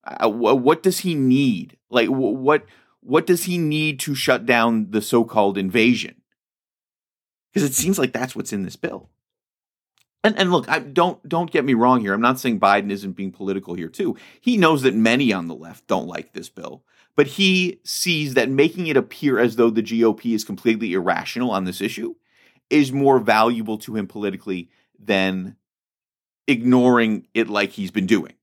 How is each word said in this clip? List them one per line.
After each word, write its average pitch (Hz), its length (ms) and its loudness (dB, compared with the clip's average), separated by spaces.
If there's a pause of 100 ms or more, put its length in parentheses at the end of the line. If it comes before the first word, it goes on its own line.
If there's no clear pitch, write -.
Uh, - 240 -4
wh-, 117 320 2
what 151 220 2
does 185 160 0
he 175 160 -4
need? 131 640 0 (100)
Like, 117 200 2
wh-, 131 260 0
what, 135 320 0 (340)
what 160 240 0
does 175 200 2
he 175 120 -4
need 156 440 -2
to 143 160 -4
shut 127 280 0
down 113 460 2
the 107 100 0
so-called 104 560 2
invasion? 104 640 0 (1300)
'Cause 202 80 0
it 139 100 0
seems 180 280 -2
like 127 120 0
that's 123 220 -6
what's - 180 -8
in 98 120 -6
this - 100 -10
bill. - 360 -10 (1120)
And, 220 140 2
and 180 140 2
look, 156 160 0
I, 160 120 0
don't, 170 480 -2
don't 170 220 -4
get 151 140 0
me 135 100 2
wrong 123 260 4
here. 98 140 -2
I'm 107 60 -2
not 127 180 2
saying 117 220 -2
Biden 101 300 2
isn't 98 220 -8
being 95 200 -10
political 95 420 -6
here, 85 140 -8
too. 175 280 -4 (240)
He 247 160 0
knows 160 260 4
that 127 120 4
many 113 380 2
on 87 160 -4
the 82 60 -10
left 82 320 -20
don't 92 200 -2
like 80 260 -14
this - 160 -14
bill, - 360 -18 (320)
but 139 100 4
he 185 580 0
sees 151 500 -4
that 123 140 2
making 165 400 0
it 147 80 0
appear 123 420 0
as 113 180 0
though 117 140 4
the 110 120 -2
G 113 220 0
O 110 80 4
P 113 220 -6
is 107 100 -4
completely 110 480 -4
irrational 92 580 -4
on 95 140 -2
this 90 160 -8
issue 107 360 -8 (540)
is 143 220 2
more 139 260 4
valuable 110 600 0
to 107 180 -10
him 101 100 -4
politically 95 640 -8 (300)
than 95 580 -2 (880)
ignoring 123 880 2
it 113 140 0
like 104 220 -2
he's 95 200 -8
been 95 160 -2
doing. 98 360 0